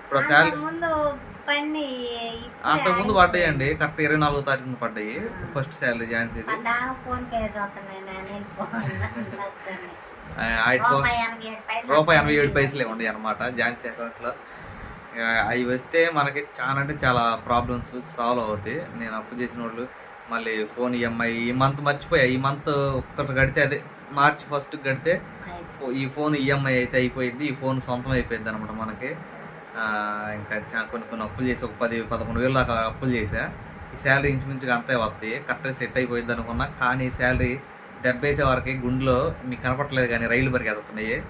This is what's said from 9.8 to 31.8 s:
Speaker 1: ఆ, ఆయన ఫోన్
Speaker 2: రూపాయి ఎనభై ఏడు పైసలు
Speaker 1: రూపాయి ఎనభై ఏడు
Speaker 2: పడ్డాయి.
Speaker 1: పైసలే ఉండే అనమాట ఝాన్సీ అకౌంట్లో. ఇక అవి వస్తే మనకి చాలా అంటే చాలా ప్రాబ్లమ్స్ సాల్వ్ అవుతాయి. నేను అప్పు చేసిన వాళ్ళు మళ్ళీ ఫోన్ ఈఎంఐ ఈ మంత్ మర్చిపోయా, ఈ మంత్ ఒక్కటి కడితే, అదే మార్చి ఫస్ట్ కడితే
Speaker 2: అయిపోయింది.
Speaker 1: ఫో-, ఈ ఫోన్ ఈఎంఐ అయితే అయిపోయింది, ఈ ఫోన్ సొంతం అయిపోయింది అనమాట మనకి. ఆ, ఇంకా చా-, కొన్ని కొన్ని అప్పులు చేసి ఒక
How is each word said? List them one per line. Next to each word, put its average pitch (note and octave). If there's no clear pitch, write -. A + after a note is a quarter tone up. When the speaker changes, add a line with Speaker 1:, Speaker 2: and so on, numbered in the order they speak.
Speaker 1:
ఆ, A2+
ఆయన B2+
ఫోన్ -
Speaker 2:
రూపాయి C#3+
ఎనభై -
ఏడు -
పైసలు -
Speaker 1:
రూపాయి D#3
ఎనభై D3
ఏడు D3
Speaker 2:
పడ్డాయి. C#3
Speaker 1:
పైసలే C3+
ఉండే A2+
అనమాట G#2+
ఝాన్సీ A#2+
అకౌంట్లో. A#2
ఇక A#2
అవి A2+
వస్తే D#3+
మనకి C#3+
చాలా C3+
అంటే C#3+
చాలా B2
ప్రాబ్లమ్స్ A#2+
సాల్వ్ A#2+
అవుతాయి. G#2+
నేను A2+
అప్పు A2
చేసిన A#2+
వాళ్ళు A#2
మళ్ళీ A2+
ఫోన్ B2
ఈఎంఐ A#2
ఈ A#2
మంత్ C3+
మర్చిపోయా, C#3+
ఈ B2+
మంత్ C#3
ఒక్కటి C3+
కడితే, C3+
అదే C#3+
మార్చి C#3+
ఫస్ట్ -
కడితే C3+
Speaker 2:
అయిపోయింది. F3
Speaker 1:
ఫో-, B2
ఈ C3+
ఫోన్ D3+
ఈఎంఐ C3+
అయితే B2
అయిపోయింది, B2+
ఈ C3
ఫోన్ C3
సొంతం B2
అయిపోయింది A#2
అనమాట G#2+
మనకి. A2
ఆ, A2
ఇంకా G#2+
చా-, G#2+
కొన్ని A2+
కొన్ని A2
అప్పులు A2+
చేసి B2
ఒక A2